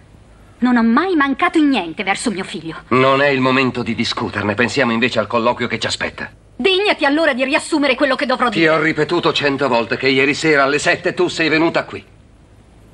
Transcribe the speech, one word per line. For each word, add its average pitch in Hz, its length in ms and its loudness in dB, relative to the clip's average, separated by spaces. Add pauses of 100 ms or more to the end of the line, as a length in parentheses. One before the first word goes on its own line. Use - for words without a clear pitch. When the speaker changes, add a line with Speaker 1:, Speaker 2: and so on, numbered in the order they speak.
(600)
Speaker 1:
Non 247 180 2
ho 226 60 2
mai 311 320 2
mancato 285 420 0
in 302 120 4
niente 185 340 -2
verso 196 280 -2
mio 185 120 -6
figlio. 156 460 -10
Speaker 2:
Non 135 320 4
è 143 80 4
il 135 120 2
momento 131 400 2
di 110 140 -4
discuterne. 107 580 -4
Pensiamo 120 380 0
invece 113 280 0
al 101 80 -2
colloquio 117 400 -2
che 113 120 -4
ci 123 80 -6
aspetta. - 440 -8 (240)
Speaker 1:
Degnati 370 500 0
allora 294 280 2
di 254 120 -2
riassumere 277 500 0
quello 262 200 0
che 294 100 -4
dovrò 247 240 0
Speaker 2:
Ti 202 100 -2
Speaker 1:
dire. 160 120 4
Speaker 2:
ho 160 100 2
ripetuto 156 500 0
cento 139 380 0
volte 117 280 0
che 131 120 0
ieri 135 240 2
sera 147 300 2
alle 143 140 2
sette 175 360 -2
tu 175 160 0
sei 160 180 -2
venuta 156 380 2
qui. - 200 -14 (880)